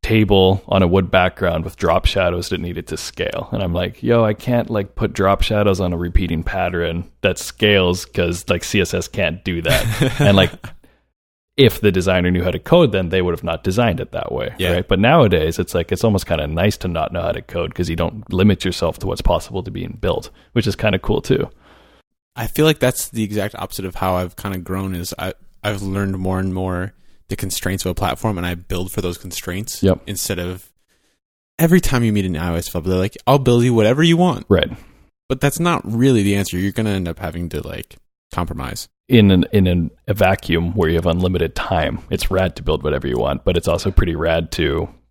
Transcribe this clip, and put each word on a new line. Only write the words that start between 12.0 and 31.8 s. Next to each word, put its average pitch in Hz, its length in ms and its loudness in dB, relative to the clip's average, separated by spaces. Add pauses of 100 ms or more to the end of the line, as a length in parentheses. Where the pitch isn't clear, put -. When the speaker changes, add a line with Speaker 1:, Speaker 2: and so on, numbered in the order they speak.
Speaker 1:
knew 90 120 2
how 92 80 0
to 90 80 -4
code, 165 320 4
then 92 180 -2
they 92 120 2
would 87 120 0
have 80 120 -6
not 85 180 -4
designed 95 380 0
it - 100 -10
that - 200 -6
way, 60 260 -6
Speaker 2:
Yeah. 90 160 0
Speaker 1:
right? 90 140 -2
But 92 120 2
nowadays, 98 600 4
it's 90 160 -4
like, 85 160 0
it's 92 120 -2
almost 98 220 2
kinda 76 220 -2
nice 85 300 0
to - 100 -6
not 82 260 -4
know 87 80 -4
how 85 100 -2
to 80 120 -6
code - 320 -6
'cause 90 140 -4
you 82 60 -2
don't 87 380 -4
limit 95 320 4
yourself 87 340 -2
to - 80 -6
what's - 140 -6
possible 90 420 0
to - 80 -10
being - 300 -10
built, - 300 -2 (220)
which 113 140 0
is 98 80 -2
kinda 104 240 -2
cool - 220 0
too. - 260 -2 (880)
Speaker 2:
I 117 120 -4
feel 147 180 0
like 156 140 2
that's - 280 -2
the 113 160 -4
exact 104 320 -4
opposite 95 300 -10
of 90 100 -8
how 92 200 -2
I've 90 200 -4
kinda 98 220 -8
grown 92 380 -6
is 90 240 -8
I, 92 140 -6 (300)
I've 104 200 -4
learned 98 340 -2
more 92 220 -2
and 95 160 -4
more 92 380 -6 (360)
the 98 60 -4
constraints 95 500 -6
of 90 60 -2
a 87 40 -4
platform 101 440 -2
and 87 80 -4
I 87 80 -4
build 90 360 -6
for - 100 -4
those 90 180 -6
constraints 92 640 -8
Speaker 1:
Yep. 95 240 2
Speaker 2:
instead 98 320 -6
of 92 320 -10 (880)
every 170 220 6